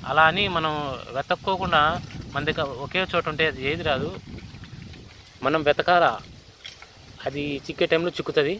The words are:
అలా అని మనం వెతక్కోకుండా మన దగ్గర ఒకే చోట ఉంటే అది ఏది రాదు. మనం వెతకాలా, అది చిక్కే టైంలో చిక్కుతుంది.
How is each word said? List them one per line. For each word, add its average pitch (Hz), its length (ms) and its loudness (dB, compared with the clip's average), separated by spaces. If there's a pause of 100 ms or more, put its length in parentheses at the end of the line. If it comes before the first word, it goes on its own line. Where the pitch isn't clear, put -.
(100)
అలా 156 200 8
అని 190 120 0 (140)
మనం 160 160 0 (440)
వెతక్కోకుండా 175 680 2 (500)
మన 139 160 -4
దగ్గర 156 160 0 (200)
ఒకే 185 180 -2 (100)
చోట 170 200 0
ఉంటే 156 180 2
అది 127 100 -10 (100)
ఏది 165 200 -4
రాదు. 139 180 0 (1400)
మనం 156 120 2 (100)
వెతకాలా, 165 420 4 (1160)
అది 139 160 -4 (240)
చిక్కే 160 240 0
టైంలో 170 260 2
చిక్కుతుంది. 156 420 0